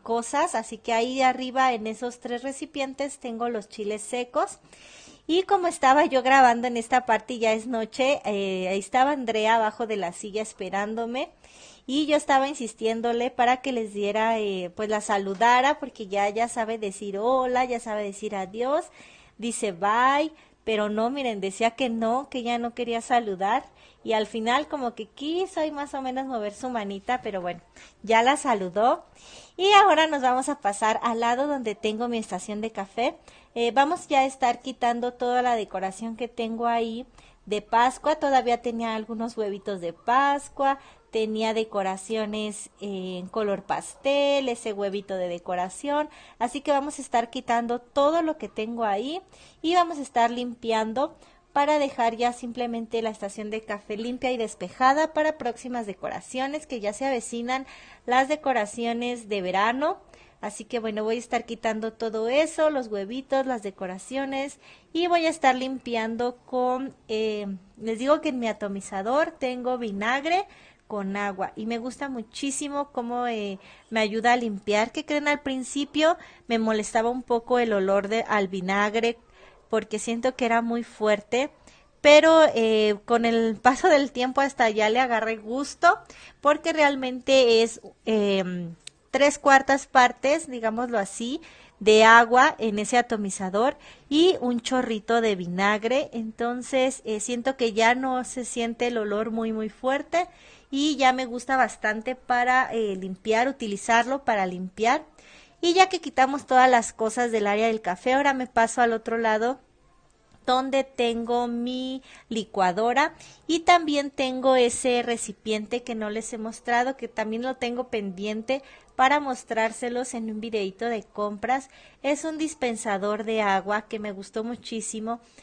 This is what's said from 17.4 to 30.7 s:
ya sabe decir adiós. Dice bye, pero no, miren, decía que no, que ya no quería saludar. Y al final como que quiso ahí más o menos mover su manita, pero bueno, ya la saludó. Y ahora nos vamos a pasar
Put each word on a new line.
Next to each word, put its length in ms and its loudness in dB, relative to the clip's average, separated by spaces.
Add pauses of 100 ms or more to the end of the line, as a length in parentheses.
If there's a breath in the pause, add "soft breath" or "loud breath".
ya 160 -4
sabe 220 -6
decir 300 -8
adiós. 520 -2 (520 loud breath)
Dice 340 -4
bye, 600 2 (320 loud breath)
pero 260 -2
no, 200 0
miren, 320 -4
decía 300 0
que 180 -2
no, 400 -2
que 140 -6
ya 160 -2
no 140 -6
quería 280 -6
saludar. 640 0 (400 soft breath)
Y 100 -2
al 140 2
final 400 -2
como 280 -6
que 120 -12
quiso 520 -6
ahí 120 -2
más 220 -8
o 80 -6
menos 240 -6
mover 280 -6
su 160 -8
manita, 520 -6
pero 200 -6
bueno, 200 -8 (420 loud breath)
ya 200 4
la 140 4
saludó. 680 0 (520 loud breath)
Y 160 4
ahora 340 8
nos 140 -2
vamos 280 0
a 100 -4
pasar 440 0